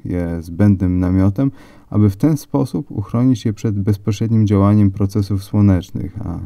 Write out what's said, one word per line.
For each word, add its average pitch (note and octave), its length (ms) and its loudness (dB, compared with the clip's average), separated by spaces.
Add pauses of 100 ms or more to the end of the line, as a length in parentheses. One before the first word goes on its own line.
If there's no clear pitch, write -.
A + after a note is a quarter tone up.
je E2+ 360 -6
zbędnym F2+ 580 2
namiotem, F#2+ 520 0 (380)
aby G#2 200 2
w G2 60 -2
ten D3 220 0
sposób C#3+ 540 -6
uchronić A#2+ 540 -2
je A2 80 -2
przed G#2 260 -4
bezpośrednim G#2+ 680 0
działaniem G2+ 440 4
procesów G2 520 -2
słonecznych, G2 760 0
a F2 240 -8